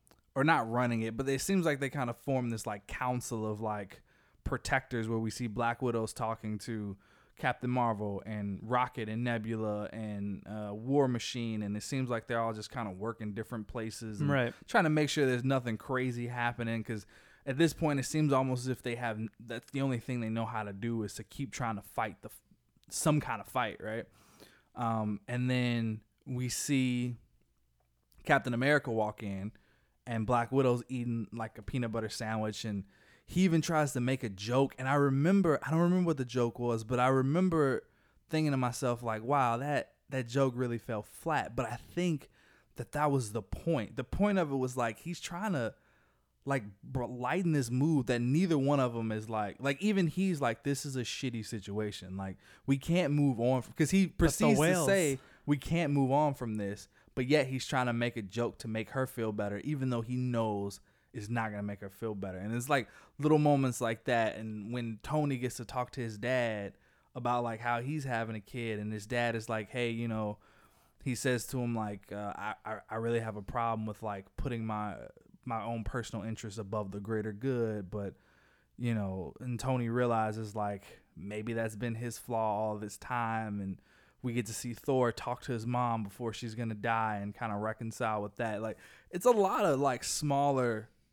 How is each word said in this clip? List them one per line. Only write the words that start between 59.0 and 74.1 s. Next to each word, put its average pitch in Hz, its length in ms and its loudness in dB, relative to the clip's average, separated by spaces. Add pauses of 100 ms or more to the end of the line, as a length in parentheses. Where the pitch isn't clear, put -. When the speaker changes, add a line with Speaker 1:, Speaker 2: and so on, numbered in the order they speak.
Speaker 1:
feel 110 260 -2
better, 104 260 -2
even 135 320 -2
though 120 120 0
he 123 140 -4
knows 113 640 0 (320)
it's 104 160 -8
not 113 220 0
gonna 104 120 -4
make 104 200 -6
her 101 80 -10
feel 110 240 -6
better. 95 240 -6
And 104 160 -4
it's, 120 160 -2
like, 135 180 2 (300)
little 151 200 6
moments 139 440 4
like 113 220 -2
that. 117 320 2
And 107 360 -8
when 117 300 -4
Tony 147 340 0
gets 120 220 -4
to 123 80 -8
talk 127 260 -4
to - 80 -8
his 113 160 -4
dad 113 560 0 (420)
about, 123 300 0
like, 113 160 -4
how 120 220 0
he's 143 220 -4
having 117 300 -2
a 110 60 -6
kid, 113 380 -6
and 104 120 -4
his 107 160 -6
dad 120 300 0
is 110 100 -6
like, 110 220 -4
"Hey, 120 220 -2
you 117 180 -2
know," 110 300 -2 (680)
he 127 100 -2
says 123 340 0
to 131 120 -4
him, 120 160 -2
like, 104 340 -6
uh, 101 240 -6
"I, 104 200 -6 (100)
I, 107 140 -6 (100)
I 110 80 -8
really 117 240 2
have 113 160 -4
a 104 60 -8
problem 113 420 0
with, 107 180 -8
like, 101 360 -8